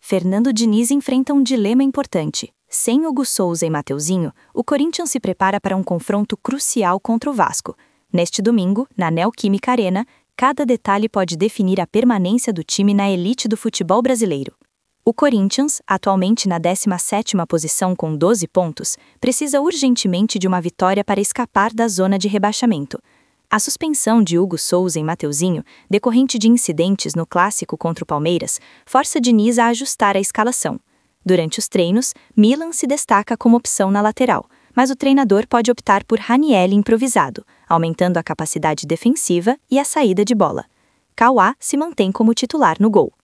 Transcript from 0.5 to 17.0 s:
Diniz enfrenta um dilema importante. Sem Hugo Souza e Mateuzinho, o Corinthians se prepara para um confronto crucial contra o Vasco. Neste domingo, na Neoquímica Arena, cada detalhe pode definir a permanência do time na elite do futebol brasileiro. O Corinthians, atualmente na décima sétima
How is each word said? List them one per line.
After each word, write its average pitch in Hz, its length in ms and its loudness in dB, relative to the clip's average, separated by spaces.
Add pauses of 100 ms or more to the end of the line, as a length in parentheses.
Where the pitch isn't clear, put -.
Diniz 226 380 0
enfrenta 269 420 0
um 285 80 4
dilema 240 440 2
importante. 190 680 -4 (160)
Sem 277 380 0
Hugo 277 180 -2
Souza 170 400 -2
e 165 60 -2
Mateuzinho, 151 600 -4 (200)
o 240 120 -4
Corinthians 302 440 -2
se 247 120 -4
prepara 196 400 -2
para 190 160 -4
um 190 80 -2
confronto 202 520 -4
crucial 196 640 -2
contra 233 320 -4
o - 20 -6
Vasco. - 440 -2 (360)
Neste 175 300 -2
domingo, 208 540 0
na 180 120 -2
Neoquímica 196 600 -2
Arena, 208 340 0 (320)
cada 269 300 0
detalhe 214 420 0
pode 180 280 -2
definir 190 440 0
a 175 60 -2
permanência 220 680 0
do 165 120 -6
time 202 280 0
na 202 160 2
elite 196 380 -2
do 220 100 -2
futebol 202 460 0
brasileiro. 214 500 -2 (520)
O 233 100 2
Corinthians, 254 720 0
atualmente 196 640 0
na 175 100 0
décima 180 400 -2
sétima 202 480 -2